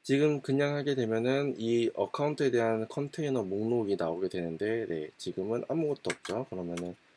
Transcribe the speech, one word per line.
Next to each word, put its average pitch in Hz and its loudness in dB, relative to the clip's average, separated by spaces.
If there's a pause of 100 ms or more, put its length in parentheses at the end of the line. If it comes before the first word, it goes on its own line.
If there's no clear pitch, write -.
지금 143 4
그냥 143 2
하게 139 0
되면은 123 2
이 117 2
어카운트에 143 0
대한 113 2
컨테이너 143 -2
목록이 104 0
나오게 85 0
되는데, 95 -2
네, 78 -4
지금은 104 -4
아무것도 147 -2
없죠. 113 -6
그러면은 87 -6 (220)